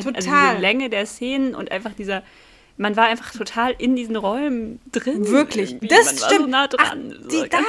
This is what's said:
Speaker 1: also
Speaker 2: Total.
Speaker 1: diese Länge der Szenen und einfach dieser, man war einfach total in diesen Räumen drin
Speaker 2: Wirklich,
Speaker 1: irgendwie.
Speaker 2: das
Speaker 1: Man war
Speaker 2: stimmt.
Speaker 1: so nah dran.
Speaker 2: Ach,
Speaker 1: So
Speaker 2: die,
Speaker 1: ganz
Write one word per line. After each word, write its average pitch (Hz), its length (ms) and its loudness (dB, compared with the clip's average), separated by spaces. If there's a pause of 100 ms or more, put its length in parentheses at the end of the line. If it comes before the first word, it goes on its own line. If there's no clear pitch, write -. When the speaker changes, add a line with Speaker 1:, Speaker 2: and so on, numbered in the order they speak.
Speaker 1:
also 269 60 -4
Speaker 2:
Total. 277 380 4
Speaker 1:
diese 208 120 0
Länge 240 280 2
der 208 160 -2
Szenen 262 500 -2
und - 160 -8
einfach 208 220 -6
dieser, 196 280 -6 (540)
man 202 220 0
war 226 80 6
einfach 226 260 -2
total 233 460 -2
in 254 180 2
diesen 226 220 -4
Räumen 233 640 -4 (100)
drin 226 380 -2
Speaker 2:
Wirklich, 240 420 2
Speaker 1:
irgendwie. - 160 -8
Speaker 2:
das 370 200 6
Speaker 1:
Man 277 140 -2
war - 60 0
Speaker 2:
stimmt. 302 140 4
Speaker 1:
so 285 80 0
nah 269 180 2
dran. - 500 0
Speaker 2:
Ach, - 120 -20
Speaker 1:
So 311 140 0
Speaker 2:
die, - 60 -6
Speaker 1:
ganz 349 200 2